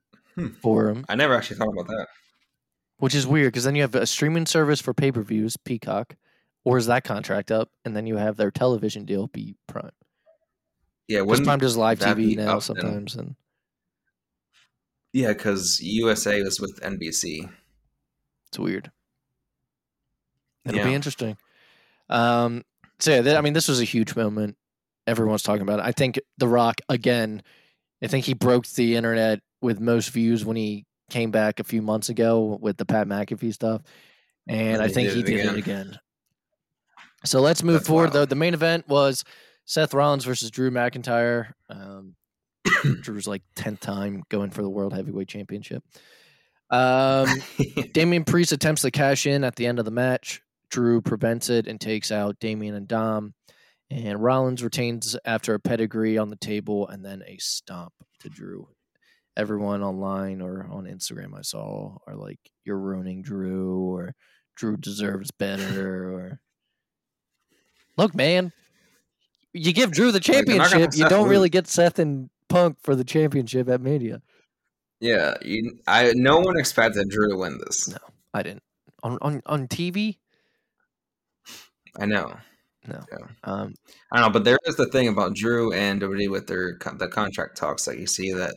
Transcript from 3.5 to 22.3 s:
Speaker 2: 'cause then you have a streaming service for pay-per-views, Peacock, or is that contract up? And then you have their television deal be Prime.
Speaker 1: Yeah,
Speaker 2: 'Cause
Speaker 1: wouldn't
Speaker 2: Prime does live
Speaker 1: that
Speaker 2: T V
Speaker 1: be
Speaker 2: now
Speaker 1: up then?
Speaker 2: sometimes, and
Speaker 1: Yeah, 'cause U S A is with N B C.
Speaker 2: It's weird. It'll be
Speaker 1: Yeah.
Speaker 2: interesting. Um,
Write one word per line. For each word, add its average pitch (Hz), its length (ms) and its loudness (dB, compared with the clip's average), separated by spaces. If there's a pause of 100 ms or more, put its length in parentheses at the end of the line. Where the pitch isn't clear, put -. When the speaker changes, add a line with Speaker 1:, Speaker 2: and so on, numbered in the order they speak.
Speaker 2:
'cause 123 120 -2
then 139 100 2
you 147 80 2
have 117 140 0
a 117 100 2
streaming 160 400 0
service 151 340 2
for 127 140 -4
pay-per-views, 113 640 0
Peacock, 110 580 -6 (480)
or 123 140 4
is 113 80 0
that 123 180 2
contract 101 460 -4
up? 110 200 0 (140)
And 113 120 -6
then 107 100 -4
you 110 100 -2
have 104 200 -2
their 101 160 0
television 110 520 0
deal 101 220 -4
be 107 300 -12 (100)
Prime. - 240 -12 (1160)
Speaker 1:
Yeah, 107 100 0
Speaker 2:
'Cause 98 80 2
Speaker 1:
wouldn't 123 200 4
Speaker 2:
Prime 143 120 4
does 127 180 2
live 113 220 4
Speaker 1:
that 101 180 2
Speaker 2:
T 110 60 0
V 110 80 4
Speaker 1:
be 110 60 2
Speaker 2:
now 107 80 -2 (140)
Speaker 1:
up 107 60 -8
then? - 120 -6
Speaker 2:
sometimes, 104 400 -6
and - 200 -12 (1800)
Speaker 1:
Yeah, 120 220 2
'cause 95 480 -2
U 110 260 0
S 107 180 2
A 104 100 2
is 98 240 -2
with 98 220 -10
N 98 140 -6
B 80 160 -8
C. 82 340 -6 (1040)
Speaker 2:
It's - 100 -14
weird. 95 320 -6 (1700)
It'll 104 180 -2
be 127 80 2
Speaker 1:
Yeah. 135 40 2
Speaker 2:
interesting. 131 420 -4 (720)
Um, 120 560 2 (340)